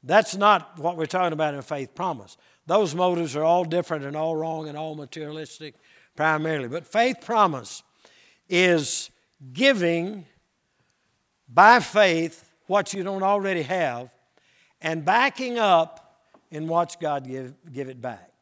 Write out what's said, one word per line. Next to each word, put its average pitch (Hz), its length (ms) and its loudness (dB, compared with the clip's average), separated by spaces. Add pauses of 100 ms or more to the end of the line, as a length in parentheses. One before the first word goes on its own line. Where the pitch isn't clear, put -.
That's 190 340 2
not 196 440 2
what 170 180 -4
we're 160 80 -2
talking 180 280 -2
about 151 200 -2
in 139 80 -10
faith 135 320 -8
promise. 147 440 -8 (280)
Those 175 300 2
motives 170 400 0
are 151 80 -2
all 170 220 4
different 160 380 -4
and 139 120 -10
all 160 200 -4
wrong 160 320 -6
and 147 80 -14
all 156 200 -10
materialistic 151 800 -14 (400)
primarily. 156 520 0
But 135 200 -10
faith 240 340 0
promise 180 640 0 (640)
is 175 600 2 (440)
giving 180 720 0 (1200)
by 208 300 8
faith 170 680 0 (180)
what 196 260 0
you 190 100 -6
don't 190 200 -4
already 196 400 0
have 127 460 -4 (720)
and 160 220 -4
backing 240 560 0
up 170 640 2 (280)
and 156 160 -8
watch 170 320 -2
God 143 280 -4
give, 131 260 -10 (180)
give 131 180 -10
it 127 120 -18
back. 113 300 -12 (100)